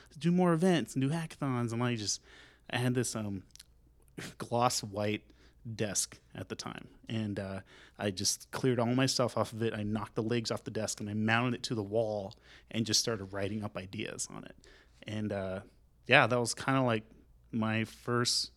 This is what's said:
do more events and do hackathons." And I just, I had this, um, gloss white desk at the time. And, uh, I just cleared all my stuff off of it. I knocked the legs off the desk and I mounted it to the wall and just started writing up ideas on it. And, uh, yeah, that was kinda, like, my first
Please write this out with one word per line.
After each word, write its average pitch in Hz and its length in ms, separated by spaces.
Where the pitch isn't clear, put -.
do 165 140
more 180 200
events 165 420
and 135 60
do 135 100
hackathons." 135 600
And 117 80
I 120 140
just, 104 260
I 123 80
had 123 160
this, 123 200
um, 101 300
gloss 120 440
white 107 400
desk - 420
at - 140
the - 80
time. - 320
And, 107 300
uh, 98 220
I 101 100
just 95 400
cleared 123 300
all 117 60
my 127 200
stuff 123 320
off 107 140
of 110 100
it. 113 120
I 107 100
knocked 104 320
the 117 80
legs 117 260
off 110 140
the 107 80
desk 104 260
and 104 100
I 104 60
mounted 113 400
it - 100
to 123 120
the 104 80
wall 107 500
and 113 120
just 107 140
started 101 280
writing 101 360
up 104 140
ideas 98 520
on - 160
it. - 120
And, 107 280
uh, 95 280
yeah, 127 180
that 123 140
was 117 120
kinda, 135 300
like, 113 220
my 110 320
first - 720